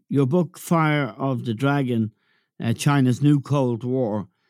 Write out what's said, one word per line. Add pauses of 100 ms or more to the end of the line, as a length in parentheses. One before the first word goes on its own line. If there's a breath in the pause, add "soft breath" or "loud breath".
your
book,
Fire
of
the
Dragon, (500)
uh,
China's
New
Cold
War, (220)